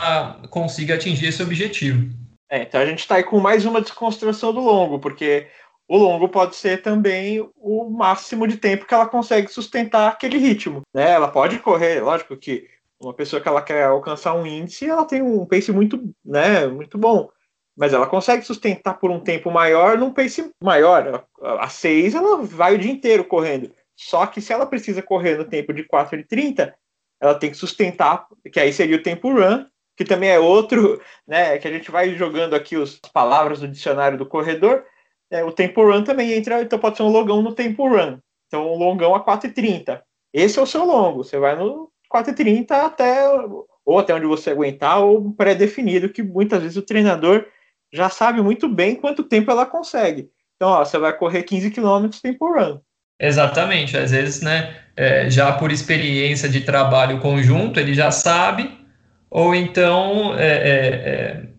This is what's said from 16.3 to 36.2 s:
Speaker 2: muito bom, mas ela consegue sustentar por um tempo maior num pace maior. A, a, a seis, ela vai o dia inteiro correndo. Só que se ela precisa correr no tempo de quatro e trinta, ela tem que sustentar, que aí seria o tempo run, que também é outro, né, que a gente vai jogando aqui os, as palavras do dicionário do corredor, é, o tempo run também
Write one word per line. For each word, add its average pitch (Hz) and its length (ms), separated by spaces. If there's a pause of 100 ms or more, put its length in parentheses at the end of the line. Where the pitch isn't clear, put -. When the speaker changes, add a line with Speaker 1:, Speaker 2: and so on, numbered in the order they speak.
Speaker 2:
muito 143 320
bom, 214 300 (480)
mas 147 160
ela 131 160
consegue 226 360
sustentar 196 500
por 180 180
um 175 80
tempo 170 320
maior 165 440
num 254 140
pace 269 400 (100)
maior. 160 640 (160)
A, - 80
a, 113 180
a - 20
seis, 175 480
ela 370 260
vai 175 320
o 214 40
dia 196 120
inteiro 226 320
correndo. 156 480 (240)
Só 180 320
que - 140
se - 120
ela 254 140
precisa 208 340
correr 175 360
no 160 80
tempo 151 280
de 151 120
quatro 147 340
e 151 60
trinta, 247 500 (460)
ela 143 140
tem 147 160
que 143 60
sustentar, 175 720 (260)
que 170 80
aí 143 120
seria 160 240
o 156 60
tempo 175 300
run, 233 320 (320)
que - 80
também 190 260
é 175 80
outro, 214 640 (260)
né, 156 320
que 143 80
a 156 60
gente 160 180
vai 180 240
jogando 165 400
aqui 147 220
os, 143 260
as - 80
palavras 147 480
do 143 80
dicionário 139 500
do 135 80
corredor, 165 600 (440)
é, 170 140
o 165 80
tempo 214 340
run 208 200
também 240 280